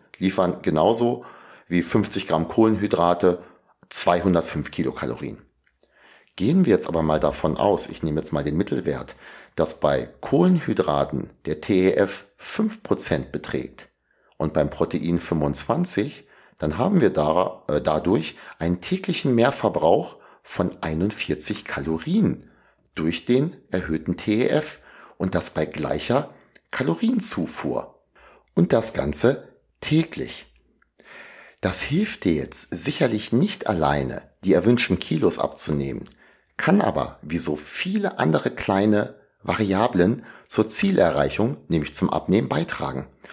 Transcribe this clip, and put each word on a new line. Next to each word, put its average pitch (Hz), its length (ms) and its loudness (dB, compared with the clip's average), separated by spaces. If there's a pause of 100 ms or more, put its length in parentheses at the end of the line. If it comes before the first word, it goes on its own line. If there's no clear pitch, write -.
(180)
liefern 92 440 0
genauso 113 600 2 (440)
wie 87 140 2
fünfzig - 440 0
Gramm 80 220 0
Kohlenhydrate 92 920 4 (480)
zweihundertfünf 87 800 0
Kilokalorien. 65 720 -6 (920)
Gehen 165 280 4
wir 123 80 4
jetzt - 140 2
aber 80 160 0
mal 78 180 2
davon 76 360 0
aus, 92 320 2
ich - 140 -10
nehme 78 180 -2
jetzt - 120 -8
mal 73 120 -2
den 73 120 -2
Mittelwert, 76 580 -4 (420)
dass - 240 -2
bei 69 280 0 (120)
Kohlenhydraten 107 1080 2 (140)
der 76 160 -4
T 92 300 4
E - 20 0
F - 360 0 (100)
fünf - 440 -4
Prozent - 480 -2
beträgt - 580 -8 (500)
und 78 160 -2
beim 73 160 2
Protein 85 480 -2
fünfundzwanzig, 98 1080 -2 (320)
dann 80 200 -4
haben 175 220 2
wir 104 100 4
da, 78 580 0
äh, 76 120 0
dadurch 82 560 0 (220)
einen 87 220 -2
täglichen 185 540 -2
Mehrverbrauch 113 800 2 (260)
von - 280 -2 (100)
einundvierzig - 840 -4
Kalorien 87 840 -2 (440)
durch 82 320 -2
den 139 300 2 (140)
erhöhten 80 460 -2
T 107 280 0
E - 40 0
F - 300 -2 (400)
und 92 160 -2
das 82 160 0
bei 78 160 -2
gleicher 78 680 -2 (380)
Kalorienzufuhr. 160 1300 -2 (580)
Und 175 180 4
das 113 200 2
Ganze - 560 0 (320)
täglich. - 640 -2 (1120)
Das - 200 0
hilft 190 440 -2
dir 85 100 4
jetzt - 360 -2
sicherlich 113 640 -2
nicht 160 340 0
alleine, 71 560 0 (220)
die 95 80 4
erwünschten 95 480 4
Kilos - 400 0
abzunehmen, 69 640 -4 (520)
kann 196 240 4
aber, 76 420 -2
wie 80 160 -6
so 76 180 -2
viele - 640 -4
andere 156 320 0
kleine 104 640 0 (280)
Variablen 98 800 2 (220)
zur - 220 0
Zielerreichung, 98 880 2 (100)
nämlich 80 260 -2
zum - 160 0
Abnehmen, 98 380 0
beitragen. 139 580 -4 (260)